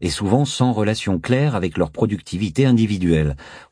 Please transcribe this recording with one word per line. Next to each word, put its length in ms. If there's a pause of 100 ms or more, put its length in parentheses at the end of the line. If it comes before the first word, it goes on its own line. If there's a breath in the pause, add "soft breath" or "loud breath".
et 80
souvent 340
sans 300
relation 460
claire 360
avec 220
leur 140
productivité 720
individuelle, 720 (340 loud breath)